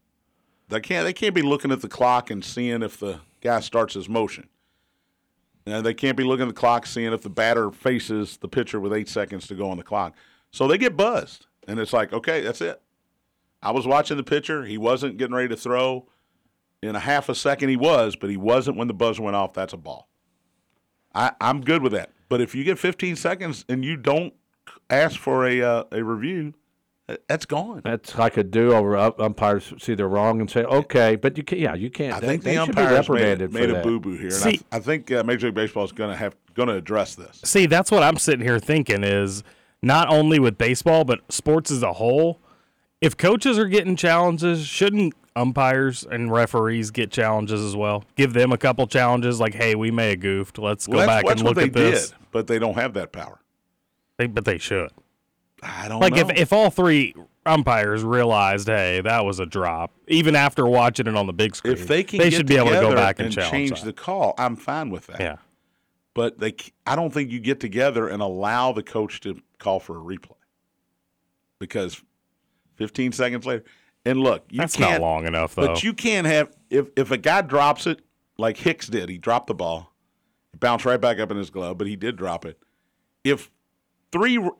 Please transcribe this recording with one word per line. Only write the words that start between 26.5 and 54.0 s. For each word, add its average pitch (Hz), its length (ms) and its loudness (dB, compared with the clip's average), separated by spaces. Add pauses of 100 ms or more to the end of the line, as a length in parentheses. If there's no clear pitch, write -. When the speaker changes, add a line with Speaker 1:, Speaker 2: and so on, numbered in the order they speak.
Speaker 1:
tha-, - 220 -12
that's 160 180 -2
gone. 180 380 -6
Speaker 2:
That's 113 320 -6
like 113 200 2
a 110 60 2
do-over. 104 540 4
Um, 107 220 4
umpires 104 600 0
see - 160 -4
they're 98 140 -2
wrong 110 320 2
and 107 100 -4
say, 120 140 0
"Okay," 123 500 4
but - 220 -2
you 151 80 -8
can't. 180 160 -4
Yeah, 113 140 -2
you 95 160 -6
can't. 135 240 -6
Speaker 1:
I 95 60 -8
Speaker 2:
They, 117 60 -4
Speaker 1:
think 151 160 -2
Speaker 2:
they 147 140 -2
Speaker 1:
the 160 100 0
Speaker 2:
should 139 80 -4
be - 60 0
Speaker 1:
umpires 135 280 4
made, 147 60 2
Speaker 2:
reprimanded 98 380 0
Speaker 1:
made 113 120 -2
Speaker 2:
for 120 60 0
Speaker 1:
a - 40 0
Speaker 2:
that. 87 100 -2
Speaker 1:
boo-boo 104 320 -2
here. 92 80 -12
And 92 80 -6
Speaker 3:
See 98 160 0
Speaker 1:
I, 220 40 2
th-, - 200 -4
I 117 80 -4
think, 131 320 -4
uh, 120 100 0
Major 117 240 0
League 110 80 -2
Baseball 107 300 -2
is 95 80 -8
gonna 104 240 -6
have, 98 180 -6 (200)
gonna 120 200 0
address 95 400 -2
this. - 300 -20
Speaker 3:
See, 196 220 4
that's 170 260 4
what 196 100 6
I'm 156 140 4
sitting 135 280 0
here 120 140 2
thinking 107 460 0
is 101 400 0 (380)
not 143 260 4
only 156 320 4
with 120 180 2
baseball, 151 460 4
but 123 160 0 (100)
sports 156 400 0
as 131 140 -2
a 90 80 -2
whole, 139 480 2 (600)
if - 160 2
coaches 220 420 2
are 214 80 4
getting 190 280 2
challenges, 170 720 2
shouldn't 202 480 2 (220)
umpires 131 720 0
and 117 260 -4
referees 113 600 0
get 110 200 -4
challenges 110 520 0
as 101 120 -4
well? 104 300 -2 (120)
Give 135 180 2
them 123 180 4
a 120 60 2
couple 127 280 2
challenges, 123 540 0
like, 113 140 0
"Hey, 113 200 2
we 110 160 -2
may 113 200 0
have 92 100 -2
goofed. 98 380 -4
Let's 107 280 -4
Speaker 1:
Well, 127 140 2
Speaker 3:
go - 0 -
Speaker 1:
that's, 202 80 4
Speaker 3:
back 110 180 4
Speaker 1:
that's 110 140 2
Speaker 3:
and 113 80 2
look 120 80 2
Speaker 1:
what 139 160 2
they 120 140 4
Speaker 3:
at 110 60 4
this." - 180 0
Speaker 1:
did, - 80 -20 (120)
but 110 160 -2
they 117 140 0
don't 110 140 0
have 120 200 -2
that 95 180 -6
power. 73 280 -16 (800)